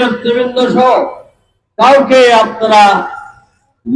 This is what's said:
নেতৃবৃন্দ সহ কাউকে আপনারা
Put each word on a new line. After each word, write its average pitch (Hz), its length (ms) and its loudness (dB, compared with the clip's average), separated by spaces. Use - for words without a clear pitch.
নেতৃবৃন্দ 247 580 -4
সহ 254 160 2
কাউকে 262 420 2
আপনারা 220 400 0